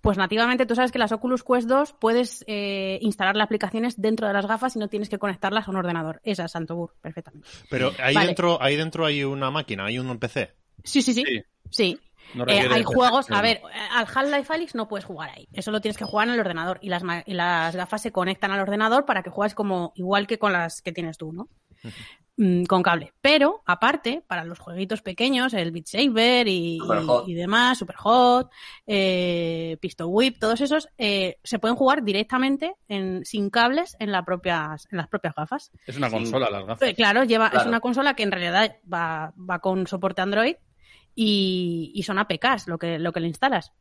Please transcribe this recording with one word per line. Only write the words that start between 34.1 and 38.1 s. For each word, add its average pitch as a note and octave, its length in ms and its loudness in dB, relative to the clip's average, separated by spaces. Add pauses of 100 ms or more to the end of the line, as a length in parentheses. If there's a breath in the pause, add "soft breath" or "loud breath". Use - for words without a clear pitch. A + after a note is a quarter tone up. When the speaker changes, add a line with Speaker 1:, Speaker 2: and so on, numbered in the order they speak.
Speaker 1:
la F#3 140 0
propias, E3+ 640 -4
en G3 60 -6
las E3 120 -6
propias F3+ 260 -6
gafas. D#3 360 -8 (140)
Speaker 3:
Es B2 120 -10
una C#3 120 0
Speaker 4:
Sí. A2 60 -2
Speaker 3:
consola, A#2 340 0
las G2 160 -6
gafas. A#2 240 0
Speaker 1:
Eh, F#3+ 60 -4
claro, A3 300 4
lleva, A3 220 4
es - 40 2
Speaker 4:
Claro. A#3+ 180 4
Speaker 1:
una A#3 120 2
consola C4 340 0